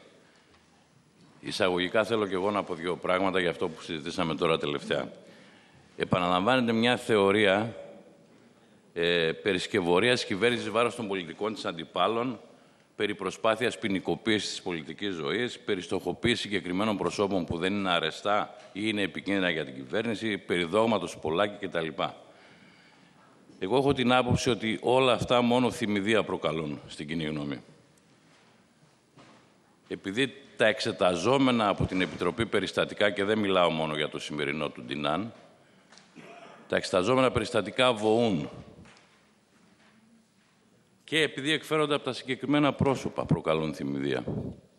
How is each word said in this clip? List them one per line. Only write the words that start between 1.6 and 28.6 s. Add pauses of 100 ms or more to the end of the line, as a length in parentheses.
θέλω
και
εγώ
να
πω
δύο
πράγματα
για
αυτό
που
συζητήσαμε
τώρα
τελευταία. (840)
Επαναλαμβάνεται
μια
θεωρία, (1160)
ε, (100)
περί
σκευωρίας
κυβέρνησης
βάρος
των
πολιτικών
της
αντιπάλων, (560)
περί
προσπάθειας
ποινικοποίησης
της
πολιτικής
ζωής,
περί
στοχοποίησης
συγκεκριμένων
προσώπων
που
δεν
είναι
αρεστά (180)
ή
είναι
επικίνδυνα
για
την
κυβέρνηση,
περί
δόγματος
Πολάκη
κτλ. (1700)
Εγώ
έχω
την
άποψη
ότι
όλα
αυτά
μόνο
θυμηδία
προκαλούν
στην
κοινή
γνώμη. (2250)